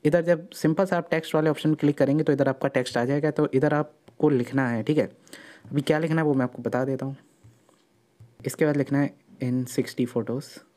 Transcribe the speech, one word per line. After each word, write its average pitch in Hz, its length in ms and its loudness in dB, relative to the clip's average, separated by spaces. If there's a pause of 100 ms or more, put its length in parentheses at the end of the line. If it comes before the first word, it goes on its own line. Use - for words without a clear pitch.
इधर 160 180 4
जब 170 280 0
सिंपल 160 340 0
सा 180 120 0
आप 170 140 -4
टेक्स्ट 160 240 -4
वाले 156 160 4
ऑप्शन 156 240 0
क्लिक 147 240 0
करेंगे 143 260 2
तो 151 80 2
इधर 139 160 2
आपका 135 200 -2
टेक्स्ट 127 280 -2
आ 120 80 0
जाएगा, 143 260 0
तो 151 240 0
इधर 147 200 2
आपको - 540 -2
लिखना 127 400 0
है, 113 140 -2
ठीक 147 160 0
है। 117 60 2 (680)
अभी 139 120 -2
क्या 156 160 2
लिखना 160 220 0
है 156 60 2
वो 147 80 2
मैं 131 100 2
आपको 123 180 -8
बता 123 220 -2
देता 135 220 -4
हूँ। 135 100 -8 (1300)
इसके 151 200 0
बाद 147 100 0
लिखना 139 220 0
है 143 140 0 (300)
in 127 280 -2
sixty 123 360 -4
photos 120 460 -6 (240)